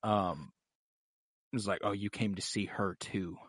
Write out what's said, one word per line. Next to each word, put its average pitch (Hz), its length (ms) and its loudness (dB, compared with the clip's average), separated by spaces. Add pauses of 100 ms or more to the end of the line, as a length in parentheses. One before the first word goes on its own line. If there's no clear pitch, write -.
Um, 92 500 2 (1000)
it's 113 140 0
like, 98 160 0
Oh, 101 100 2
you 101 180 0
came 107 260 0
to 92 60 -6
see 101 240 0
her 95 340 -2
too. 90 380 -4 (100)